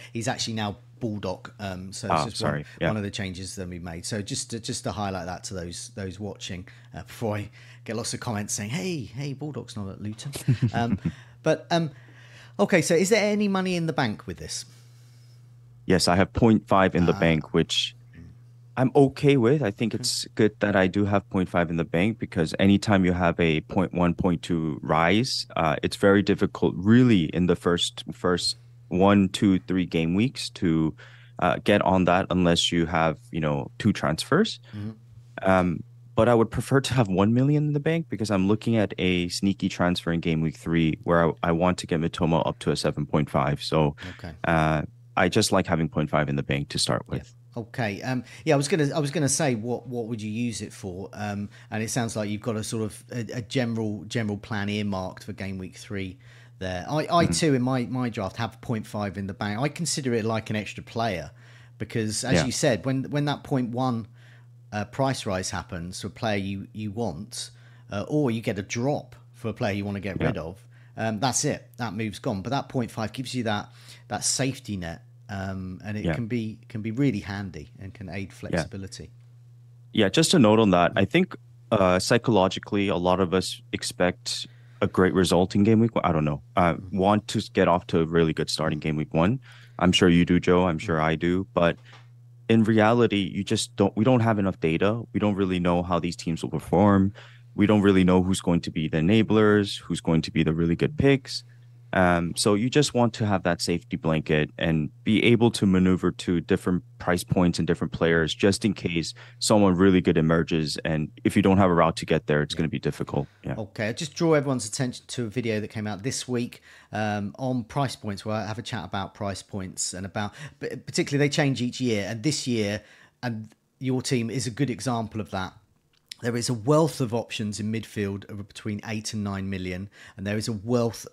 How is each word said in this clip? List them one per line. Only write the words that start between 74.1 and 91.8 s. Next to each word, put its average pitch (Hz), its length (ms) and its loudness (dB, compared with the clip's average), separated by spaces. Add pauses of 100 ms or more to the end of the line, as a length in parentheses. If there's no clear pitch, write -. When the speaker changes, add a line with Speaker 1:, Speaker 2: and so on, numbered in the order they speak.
Speaker 1:
safety 127 540 -4
net. 85 240 -8 (280)
Um, 95 540 -8
and 104 140 -8
it 104 80 -4
Speaker 2:
Yeah. 85 80 -2
Speaker 1:
can 120 140 -4
be, 110 300 -6 (120)
can 110 120 -8
be 110 100 -6
really 120 280 0
handy 98 600 -10
and 95 140 -14
can 98 140 -14
aid 95 220 -8
Speaker 2:
Yeah. - 40 -20
Speaker 1:
flexibility. 90 800 -8 (800)
Speaker 2:
Yeah, 104 160 4
just 160 260 4
a 180 60 8
note 107 180 8
on 113 120 6
that. 87 260 4
I 95 100 2
Speaker 1:
Mm. - 40 -2
Speaker 2:
think, 180 260 0 (340)
uh, 92 300 4
psychologically, 101 880 2
a 95 80 0
lot 90 240 2
of 90 140 2
us - 280 -2 (120)
expect - 720 -4 (340)
a 101 60 2
great 92 260 2
result 90 400 4
in 101 120 4
game 110 160 6
week 113 140 2
one. - 100 0
I 87 80 2
don't 78 100 0
know. 73 200 -2 (120)
Uh, 87 200 2
Speaker 1:
Mm. 95 180 -10
Speaker 2:
want 101 340 2
to 110 140 -2 (100)
get 92 160 4
off 87 200 2
to 87 120 0
a 82 60 2
really 82 260 2
good 78 180 -4
start 78 220 -2
in 76 80 -4
game 78 160 -2
week 73 180 -4
one. 95 280 2 (380)
I'm 90 120 4
sure 92 160 6
you 87 160 6
do, 87 160 4
Joe. 90 260 4
I'm 82 120 0
Speaker 1:
Mm. 78 40 -8
Speaker 2:
sure 80 200 -2
I 80 140 2
do. 87 380 -2
But 85 240 2 (720)